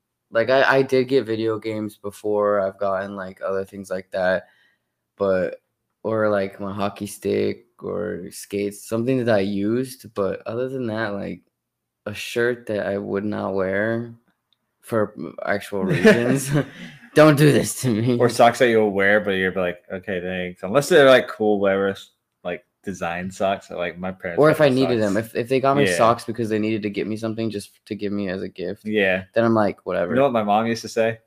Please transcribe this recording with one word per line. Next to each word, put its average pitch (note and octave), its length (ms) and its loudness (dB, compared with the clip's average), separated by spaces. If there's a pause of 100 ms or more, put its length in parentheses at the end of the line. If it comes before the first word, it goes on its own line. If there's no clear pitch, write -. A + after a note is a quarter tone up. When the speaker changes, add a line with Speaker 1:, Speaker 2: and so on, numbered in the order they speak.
(320)
Speaker 1:
Like, A2+ 180 0
I, C3 280 4
I C#3 40 2
did C3 240 0
get B2+ 200 0
video A2 340 -2
games G#2+ 360 -6
before. G#2 640 -2
I've G2 180 -2
gotten, G2 360 -4
like, F#2+ 260 -12
other G2 240 -4
things G2 240 -14
like F#2 220 -8
that, F#2 380 0 (680)
but, F#2 480 -2 (400)
or, G#2+ 260 -2
like, G2 300 -2
my G2+ 160 -8
hockey G2+ 320 -6
stick G#2 560 -4 (200)
or F#2+ 480 -8
skates, G2+ 580 -8
something A#2+ 360 -2
that A#2 100 2
I G2+ 60 2
used. G#2 760 -4
But F#2+ 320 -4
other A#2+ 220 -6
than C3 180 -8
that, A2 260 -4
like, F#2+ 300 -10 (640)
a G#2 80 -8
shirt A#2+ 520 -4
that G#2 200 -4
I G2 100 -2
would G2+ 280 -4
not G2+ 300 -4
wear G#2+ 600 -2 (640)
for G#2+ 340 -2 (300)
actual G2+ 400 -4
Speaker 2:
<laughs> - 0 -
Speaker 1:
reasons. C3+ 680 4 (300)
<laughs> - 140 -18 (220)
Don't D3+ 200 10
do D3 140 8
this G#2+ 300 0
to C3 80 0
me. A#2+ 300 2
Speaker 2:
Or A#2+ 100 4
socks A#2 320 6
that B2+ 80 6
you'll A2 240 4
wear, G2 280 4
but G2+ 120 -2
you're F#2+ 200 0
like, F2+ 380 -2
"Okay, F#2 300 -6
thanks." F2+ 420 -8
Unless B2 280 0
they're, D3 180 8
like, B2+ 200 6
cool, G#2+ 300 0
whatever, G2 380 2 (480)
like, F2 200 -8 (200)
design F2 460 -6
socks. G2 400 -4
Like, F2 280 -6
my F#2 140 -8
parents F2+ 260 -6
Speaker 1:
Or D3+ 120 6
Speaker 2:
got D3+ 60 2
Speaker 1:
if D3+ 40 -6
I D3 80 6
Speaker 2:
me B2+ 60 4
Speaker 1:
needed B2+ 260 2
Speaker 2:
socks. G2+ 140 0
Speaker 1:
them. - 100 0
If, A#2 100 -16
if A#2 140 -4
they C3 100 2
got C#3 200 2
me C#3 80 4
Speaker 2:
Yeah. F2+ 100 2
Speaker 1:
socks A#2+ 300 2
because A2 240 -4
they G#2+ 80 0
needed G#2+ 240 -2
to G#2 80 -4
get G2+ 160 -4
me G#2+ 100 -6
something A2+ 320 -4
just - 380 -10
to A2 80 -8
give G2+ 180 -6
me G2+ 160 -4
as F#2+ 140 -4
a F#2+ 80 -10
gift, F#2 340 -10
Speaker 2:
Yeah. F#2+ 480 0
Speaker 1:
then A2+ 120 2
I'm A2+ 100 4
like, G#2 320 0
"Whatever." F2 260 -2
Speaker 2:
You E2 40 -2
know C3+ 80 4
what C3+ 80 0
my A2+ 120 0
mom G#2+ 220 2
used A2+ 160 -4
to A2+ 80 -12
say? A2+ 360 -2